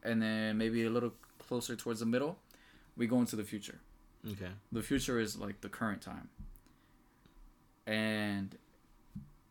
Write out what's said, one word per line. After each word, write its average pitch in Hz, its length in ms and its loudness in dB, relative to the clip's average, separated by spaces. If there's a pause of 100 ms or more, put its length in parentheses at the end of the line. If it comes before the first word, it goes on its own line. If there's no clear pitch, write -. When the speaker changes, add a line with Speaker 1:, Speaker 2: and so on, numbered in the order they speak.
Speaker 1:
and 113 200 2
then 110 360 2
maybe 113 260 4
a 113 60 4
little 117 240 2 (240)
closer 120 380 -2
towards 110 240 -4
the 117 60 0
middle, 135 320 2 (580)
we 117 100 2
go 123 140 6
into 117 160 2
the 107 80 -2
future. - 360 -8 (460)
Speaker 2:
Okay. 98 240 -6 (220)
Speaker 1:
The 113 100 -2
future 131 360 2
is, 107 200 0
like, 101 240 -8
the 101 80 -8
current 107 320 -2
time. - 260 -10 (1600)
And 107 720 0 (960)